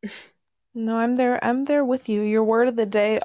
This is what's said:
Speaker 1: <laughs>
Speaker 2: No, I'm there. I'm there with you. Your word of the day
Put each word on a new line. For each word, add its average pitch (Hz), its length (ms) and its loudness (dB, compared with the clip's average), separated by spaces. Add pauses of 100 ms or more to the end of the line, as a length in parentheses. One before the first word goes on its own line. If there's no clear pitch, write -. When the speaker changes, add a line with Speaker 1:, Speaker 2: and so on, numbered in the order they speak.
Speaker 1:
<laughs> 208 80 -12 (640)
Speaker 2:
No, 226 220 -4
I'm 240 200 0
there. 247 280 2
I'm 254 220 0
there 294 180 2
with 262 240 -2
you. 208 140 0
Your 214 220 2
word 226 220 4
of 240 100 0
the 226 100 0
day 214 380 0